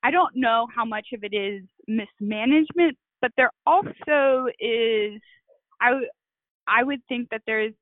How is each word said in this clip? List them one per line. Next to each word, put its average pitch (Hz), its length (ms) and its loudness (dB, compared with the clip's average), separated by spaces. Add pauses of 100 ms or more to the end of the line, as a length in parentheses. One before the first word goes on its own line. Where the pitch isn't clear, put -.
I 247 80 2
don't 349 240 2
know 233 400 0
how 226 120 -4
much 214 260 -8
of 208 120 -12
it 208 100 -8
is 202 280 -4 (240)
mismanagement, 226 1080 0 (240)
but 254 160 -2
there 254 140 4 (160)
also 277 800 2 (140)
is, 220 600 -2 (600)
I 240 100 4
w-, 262 180 -2 (600)
I 220 160 4
would 277 240 -4
think 240 220 -6
that 220 160 -8
there's 220 360 -2